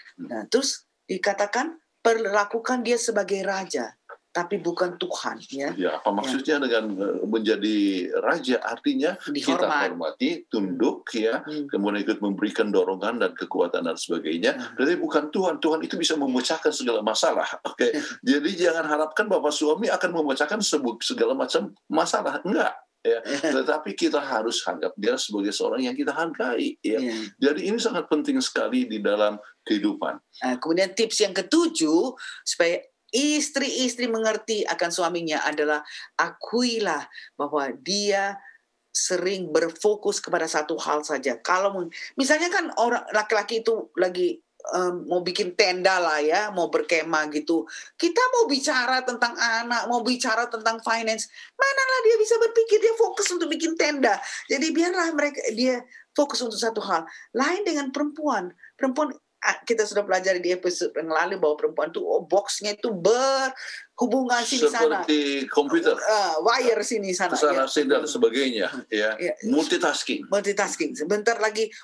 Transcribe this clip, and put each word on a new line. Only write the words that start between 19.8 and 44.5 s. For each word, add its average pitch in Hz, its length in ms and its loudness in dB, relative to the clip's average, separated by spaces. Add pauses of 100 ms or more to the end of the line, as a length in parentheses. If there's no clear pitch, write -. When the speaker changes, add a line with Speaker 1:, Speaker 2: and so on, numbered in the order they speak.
Speaker 1:
akan 180 240 0
memecahkan 151 480 0
sebu-, 127 400 -2
segala 120 320 0
macam 160 320 -2 (160)
masalah. 151 560 0
Enggak. 226 400 -2 (200)
Ya, - 240 0
Speaker 2:
<laughs> 156 320 -2
Speaker 1:
tetapi 123 400 -2
kita 151 240 2
harus 117 400 -2
anggap 87 320 -4
dia 110 240 0
sebagai 101 400 -2
seorang 113 240 0
yang 127 160 -2
kita 143 160 -2
hargai, 160 720 -2
ya. 131 160 0
Speaker 2:
Iya. 110 400 -6
Speaker 1:
Jadi 160 320 2
ini 226 80 0
sangat 214 320 -2
penting 147 320 0
sekali 123 400 0
di 110 160 -6
dalam 104 400 2 (240)
kehidupan. 104 560 -2
Speaker 2:
Nah, 127 400 -6
kemudian 180 320 0
tips 220 320 0
yang 190 80 -2
ketujuh, 196 800 2 (320)
supaya 170 320 0 (320)
istri-istri 262 960 0
mengerti 220 640 -2
akan 170 240 -2
suaminya 170 560 -2
adalah 151 320 0 (340)
akuilah 196 920 -2 (260)
bahwa 143 380 -2
dia 202 640 -2 (540)
sering 180 580 -2
berfokus 170 720 0
kepada 165 240 0
satu 156 320 -2
hal 151 240 0
saja. 135 400 -2
Kalau 190 320 2
meng-, 180 160 -4 (320)
misalnya 311 320 2
kan 359 240 0
orang 240 400 2
laki-laki 214 480 0
itu 226 300 0
lagi, 180 480 0 (300)